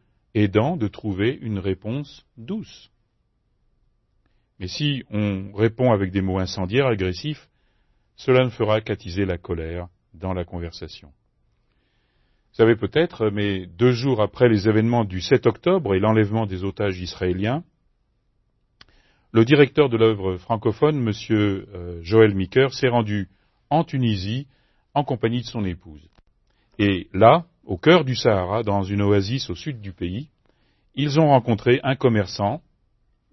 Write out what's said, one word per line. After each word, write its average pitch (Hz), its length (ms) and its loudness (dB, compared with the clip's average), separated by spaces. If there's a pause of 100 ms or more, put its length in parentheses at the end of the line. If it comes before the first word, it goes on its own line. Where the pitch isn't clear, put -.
(340)
aidant 107 440 0
de 113 100 -4
trouver 104 540 -4
une 107 180 -6
réponse 107 640 -8 (120)
douce. 151 520 -12 (1700)
Mais 95 80 -8
si 143 440 -4
on 101 420 -4
répond 113 380 0
avec 98 200 0
des 98 100 -2
mots 95 180 -2
incendiaires, 95 480 -2
agressifs, 104 600 -6 (680)
cela 131 280 4
ne 127 60 -2
fera 107 320 0
qu'attiser 98 440 -4
la 90 120 -2
colère 85 500 -8 (260)
dans 92 200 -8
la 90 120 -6
conversation. 85 640 -14
Vous - 1500 -20
savez 113 120 6
peut-être, 113 540 -2
mais 101 380 -4
deux 101 240 2
jours 123 300 -2
après 117 280 2
les 104 180 2
événements 113 380 2
du 90 160 -8
sept - 240 0
octobre 160 480 0
et 95 60 2
l'enlèvement 107 480 0
des 92 160 -8
otages 98 360 -4
israéliens, 95 640 -4 (1700)
le 113 140 4
directeur 143 440 4
de 117 80 0
l'œuvre 101 400 2
francophone, 117 600 -2
monsieur, 104 760 -2
euh, 87 260 -12
Joël 107 320 6
Micker, 110 400 0
s'est - 140 0
rendu 104 420 -2 (400)
en 160 140 2
Tunisie 120 640 -2 (480)
en 143 80 0
compagnie 120 380 -2
de 120 40 -10
son 110 200 -6
épouse. 82 440 -10 (680)
Et 101 340 0
là, 120 320 6 (180)
au 92 140 -8
cœur 160 280 4
du 127 100 -4
Sahara, 104 480 0
dans 101 180 0
une 101 200 -2
oasis 101 500 0
au 90 40 -10
sud 131 260 -10
du 101 120 -14
pays, 95 360 -8 (680)
ils 143 240 0
ont 160 80 6
rencontré 123 560 4
un 131 120 0
commerçant, 110 680 0 (680)